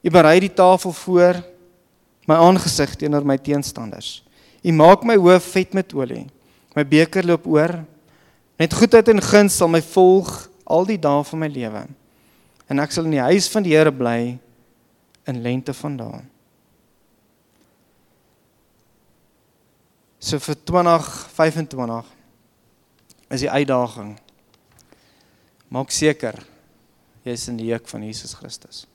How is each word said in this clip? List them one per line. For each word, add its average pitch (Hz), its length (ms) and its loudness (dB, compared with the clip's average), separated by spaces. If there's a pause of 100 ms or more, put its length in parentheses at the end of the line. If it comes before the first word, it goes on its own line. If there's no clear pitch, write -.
U 175 80 -2
berei 165 300 6
die 190 140 -6
tafel 185 380 2
voor 180 520 0 (800)
my 156 80 2
aangesig 170 600 2
teenoor 147 280 -2
my 139 120 0
teenstanders. 135 840 -10 (400)
U 175 100 0
maak 165 320 8
my 226 120 2
hoof 180 260 6
vet - 300 -4
met 190 220 -6
olie. 127 320 -8 (500)
My 151 80 0
beker 160 400 2
loop 170 220 -2
oor. 160 380 -2 (720)
Net 165 160 -2
goedheid 226 340 4
en 214 140 4
guns 208 340 2
sal 170 120 0
my 165 120 2
volg 185 680 2 (180)
al 175 180 0
die 208 140 -4
dae 147 260 -2
van 160 140 -12
my 156 100 -6
lewe. 117 380 -10 (800)
En 139 100 -4
ek 147 140 -4
sal 165 120 -4
in 160 60 -4
die 143 100 -2
huis 180 280 0
van 214 140 -4
die 165 120 0
Here 156 160 4
bly 123 480 -6 (880)
in 127 160 -10
lengte 127 300 -6
van 143 240 -10
dae. 113 240 -14 (4000)
So - 200 -8
vir 147 180 -10
twintig 170 680 -2 (120)
vyfentwintig 135 680 -4 (1300)
is 127 100 -8
die 143 100 -6
uitdaging. 120 680 -4 (1500)
Maak 131 200 -10
seker 139 440 -4 (880)
jy 123 80 -10
is 120 160 -12
in 120 80 -12
die 113 160 -8
juk 117 160 -10
van 107 140 -16
Jesus 107 320 -16
Christus. - 600 -20